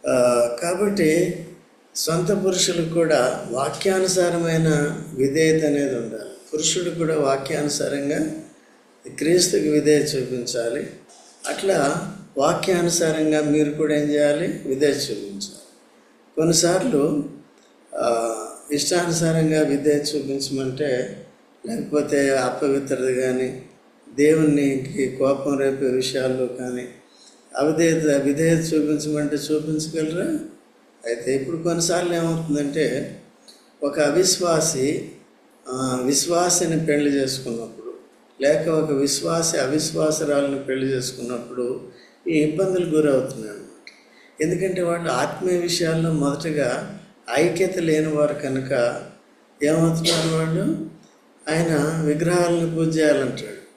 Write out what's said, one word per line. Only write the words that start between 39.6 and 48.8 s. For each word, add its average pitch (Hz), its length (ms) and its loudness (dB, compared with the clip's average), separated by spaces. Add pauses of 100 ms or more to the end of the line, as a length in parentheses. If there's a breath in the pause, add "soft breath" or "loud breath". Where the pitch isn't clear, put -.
పెళ్లి 131 240 -2
చేసుకున్నప్పుడు 123 920 -4 (460 loud breath)
ఈ 160 120 2
ఇబ్బందులు 180 460 0
గురవుతున్నాయి 135 680 0
అన్నమాట. - 380 -20 (500 loud breath)
ఎందుకంటే 180 400 0
వాళ్ళు 170 280 -2
ఆత్మీయ 160 480 -2
విషయాల్లో 165 560 0
మొదటగా 143 840 -2 (380)
ఐక్యత 180 400 2
లేని 156 300 2
వారు 147 260 2
కనుక 131 680 -2 (600)